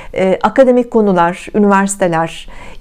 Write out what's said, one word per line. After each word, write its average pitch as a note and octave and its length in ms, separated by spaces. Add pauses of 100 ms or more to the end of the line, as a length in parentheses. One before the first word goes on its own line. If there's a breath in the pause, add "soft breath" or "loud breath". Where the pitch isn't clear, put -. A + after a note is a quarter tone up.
(140 loud breath)
E, F#3+ 300
akademik B3 480
konular, F#3 640
üniversiteler, G3 920 (320 loud breath)